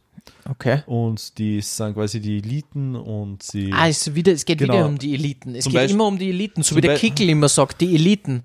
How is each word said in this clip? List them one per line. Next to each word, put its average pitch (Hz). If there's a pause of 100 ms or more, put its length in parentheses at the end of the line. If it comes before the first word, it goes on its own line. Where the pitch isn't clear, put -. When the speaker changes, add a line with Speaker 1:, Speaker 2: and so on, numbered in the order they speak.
(480)
Speaker 1:
Okay. 135
Speaker 2:
Und 117
die 107
sind 107
quasi 107
die 104
Eliten 131
und 104
sie 98
Speaker 1:
Ah, 160
es, 147
wieder, 170
es 151
geht 165
Speaker 2:
Genau. 135
Speaker 1:
wieder -
um 147
die 139
Eliten. 135
Es 127
Speaker 2:
Zum 135
Speaker 1:
geht 127
Speaker 2:
Beisp- 196
Speaker 1:
immer 214
um 196
die 190
Eliten, 185
so 143
Speaker 2:
zum 151
Speaker 1:
wie -
der -
Speaker 2:
Bei- 147
Speaker 1:
Kickel 151
immer 151
sagt, -
die 180
Eliten. 151